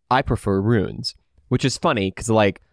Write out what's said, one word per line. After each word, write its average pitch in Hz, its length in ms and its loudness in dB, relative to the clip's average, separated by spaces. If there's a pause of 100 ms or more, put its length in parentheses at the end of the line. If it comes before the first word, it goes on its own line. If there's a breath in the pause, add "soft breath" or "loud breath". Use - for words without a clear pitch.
(120)
I 127 100 2
prefer 101 400 -2
runes." 110 540 -2 (320)
Which - 180 -2
is 127 140 -2
funny 110 320 0
'cause, 110 180 -10
like, 107 320 4 (120)